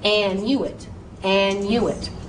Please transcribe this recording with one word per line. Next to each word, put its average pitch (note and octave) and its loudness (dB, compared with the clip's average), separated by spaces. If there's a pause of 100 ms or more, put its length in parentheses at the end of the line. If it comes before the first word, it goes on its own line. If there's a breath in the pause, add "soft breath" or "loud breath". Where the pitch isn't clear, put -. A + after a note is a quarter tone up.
And G3+ 2
you B3+ 2
it, - -8 (340)
and G3 2
you G#3+ 2
it. - -4 (180)